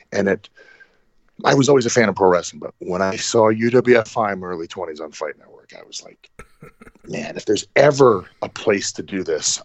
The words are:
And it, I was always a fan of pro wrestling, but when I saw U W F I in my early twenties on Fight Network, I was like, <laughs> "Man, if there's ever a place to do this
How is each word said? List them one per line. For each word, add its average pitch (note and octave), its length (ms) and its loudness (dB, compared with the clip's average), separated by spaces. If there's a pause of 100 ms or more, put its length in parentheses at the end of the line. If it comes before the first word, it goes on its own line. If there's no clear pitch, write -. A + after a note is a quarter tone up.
(120)
And G2 160 -2
it, F#2 220 -4 (960)
I C#3 80 4
was C#3 160 2
always C3+ 160 4
a A#2 60 0
fan A2+ 180 4
of F#2 60 -4
pro F#2+ 140 4
wrestling, E2+ 320 -2
but D2+ 180 -12
when F2+ 240 -4
I F#2+ 120 -2
saw A2 340 2
U A2+ 200 0
W A#2+ 300 4
F - 180 -4
I G#2 160 -2
in F#2 60 -8
my F#2 80 -10
early F2 200 -8
twenties E2 320 -10
on D#2 120 -12
Fight D2+ 260 -10
Network, - 400 -20
I - 60 -20
was - 200 -16
like, - 260 -20 (380)
<laughs> - 400 -20
"Man, - 280 -10
if - 100 -12
there's G#2+ 200 -2 (100)
ever C3 500 4 (180)
a - 60 -8
place - 420 -2
to - 100 -12
do F#2 220 -8
this D#2 420 -4